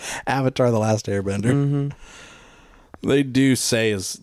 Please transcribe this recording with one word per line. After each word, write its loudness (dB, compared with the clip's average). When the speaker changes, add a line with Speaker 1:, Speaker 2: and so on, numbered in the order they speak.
Speaker 1:
Avatar: 2
The 2
Last 0
Airbender. 0
Speaker 2:
Mm-hmm. 0
Speaker 1:
They 4
do 2
say 0
is, -6